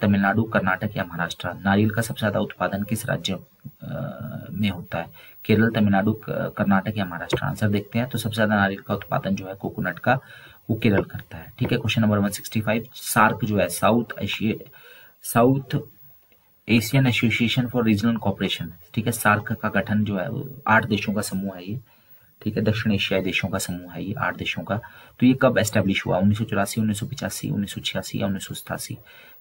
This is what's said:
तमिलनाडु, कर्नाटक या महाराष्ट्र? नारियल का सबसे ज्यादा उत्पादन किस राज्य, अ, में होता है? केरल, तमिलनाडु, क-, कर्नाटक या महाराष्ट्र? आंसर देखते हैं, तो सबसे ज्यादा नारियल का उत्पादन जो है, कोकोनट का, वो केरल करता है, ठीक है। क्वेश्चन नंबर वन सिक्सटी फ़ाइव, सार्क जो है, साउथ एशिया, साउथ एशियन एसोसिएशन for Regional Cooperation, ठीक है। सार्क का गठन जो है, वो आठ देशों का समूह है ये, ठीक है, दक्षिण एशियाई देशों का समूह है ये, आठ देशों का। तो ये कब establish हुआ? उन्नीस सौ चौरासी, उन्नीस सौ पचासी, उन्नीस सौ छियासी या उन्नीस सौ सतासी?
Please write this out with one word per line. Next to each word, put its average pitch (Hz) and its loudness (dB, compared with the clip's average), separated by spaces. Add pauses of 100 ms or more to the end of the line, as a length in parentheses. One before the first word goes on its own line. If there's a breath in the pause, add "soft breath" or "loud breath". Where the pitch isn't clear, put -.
तमिलनाडु, 101 4
कर्नाटक 98 0
या 95 -2
महाराष्ट्र? 85 -6
नारियल 98 2
का 113 -2
सबसे - -4
ज्यादा 101 0
उत्पादन 101 -4
किस 107 -4
राज्य, 87 -4 (440)
अ, - -10 (540)
में 98 0
होता 90 -8
है? 82 -6 (380 loud breath)
केरल, 113 6
तमिलनाडु, 104 2
क-, - -6
कर्नाटक 98 0
या 101 -2
महाराष्ट्र? 87 -6
आंसर 95 0
देखते 104 0
हैं, 123 0
तो 110 -4
सबसे 107 -4
ज्यादा 107 2
नारियल 98 2
का - -4
उत्पादन 98 -2
जो 95 -6
है, 95 -8
कोकोनट 90 -6
का, 127 2 (520 loud breath)
वो 107 0
केरल 98 4
करता - -10
है, - -16
ठीक - 0
है। 123 2
क्वेश्चन 110 0
नंबर 107 4
वन 101 2
सिक्सटी - -4
फ़ाइव, 107 0 (100)
सार्क 113 2
जो 107 2
है, 87 4
साउथ 113 2 (180)
एशिया, - -2 (540 loud breath)
साउथ 131 2 (880)
एशियन 120 4
एसोसिएशन 117 2
for 120 0
Regional 110 4
Cooperation, 95 -2 (280)
ठीक 107 0
है। 117 0
सार्क 104 2
का 107 -4
गठन 104 2
जो 101 -2
है, 90 -4
वो 123 -8
आठ 220 6
देशों 107 -2
का 101 -2
समूह 95 -4
है 90 -10
ये, 123 -6 (640 soft breath)
ठीक 107 -2
है, 104 0
दक्षिण 104 2
एशियाई 98 0
देशों 92 -2
का 92 -2
समूह 90 -8
है 87 -8
ये, 98 -6
आठ 90 -2
देशों - -6
का। 98 -2 (440 loud breath)
तो 123 6
ये 127 6
कब 127 4
establish 98 0
हुआ? 90 0
उन्नीस 104 4
सौ 110 0
चौरासी, 101 -2
उन्नीस 107 0
सौ - -6
पचासी, - -6
उन्नीस 101 -2
सौ - -8
छियासी - -6
या 104 0
उन्नीस 98 -4
सौ - -8
सतासी? - -8 (420 loud breath)